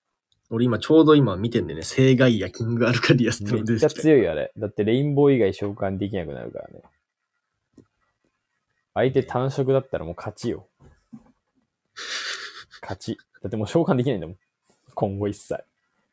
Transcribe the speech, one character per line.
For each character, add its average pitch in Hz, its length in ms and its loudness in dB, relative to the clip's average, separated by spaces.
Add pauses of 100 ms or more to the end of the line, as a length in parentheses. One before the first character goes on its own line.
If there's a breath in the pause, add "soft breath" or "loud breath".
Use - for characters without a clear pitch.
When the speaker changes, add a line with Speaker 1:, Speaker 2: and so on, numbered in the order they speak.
(500)
Speaker 1:
俺 113 140 0
今 117 140 2
ち - 120 -8
ょ 156 120 8
う - 20 6
ど 151 100 8
今 120 220 4
見 110 140 -4
て 117 100 0
ん 85 60 -4
だ 76 60 -8
よ 76 60 -10
ね。 80 60 -10
聖 131 320 4
ガ 127 120 4
イ 110 140 0
ア、 - 80 -6
キ - 140 -10
ン 117 120 -2
グ 117 120 2
ア 120 40 2
ル 117 80 -2
カ - 140 4
デ 123 100 4
ィ 107 40 0
ア 110 40 -2
ス 104 120 -8
っ - 20 -8
て 104 60 -4
の 110 120 -2
出 113 100 0
て 113 40 0
き - 20 -4
た。 151 80 4
Speaker 2:
め - 40 0
っ - 20 -16
ち - 40 -12
ゃ - 40 -6
強 156 160 6
い 110 40 6
よ、 85 100 0
あ - 20 -4
れ。 73 220 -6
だ 107 120 -6
っ - 20 -6
て 104 140 -4
レ 110 100 2
イ 135 80 0
ン 147 120 -2
ボ 143 160 6
ー 135 40 4
以 127 40 2
外 98 140 2
召 101 200 -6
喚 98 260 -6
で 101 100 -4
き 101 80 -8
な 87 80 -6
く 71 80 -10
な 64 100 -12
る 58 100 -12
か - 80 -12
ら - 80 -16
ね。 - 140 -20 (2000)
相 127 180 2
手 135 100 2
単 127 280 -4
色 135 220 -2
だ 135 80 4
っ - 80 -10
た 85 100 -6
ら 80 60 -8
も 82 80 -10
う - 40 -12
勝 - 180 -12
ち - 160 -6
よ。 - 160 -8 (2250 loud breath)
勝 - 180 -10
ち。 - 200 -8 (240)
だ 104 60 -10
っ - 20 -6
て 113 60 -6
も 107 80 -2
う - 20 -2
召 165 160 2
喚 160 140 2
で 123 80 0
き 143 40 0
な 131 60 0
い 98 40 -4
ん - 20 -8
だ 80 60 -8
も 82 60 -14
ん。 95 40 -18 (580)
今 98 240 -4
後 101 100 -2
一 101 100 -4
切。 - 260 -10 (480)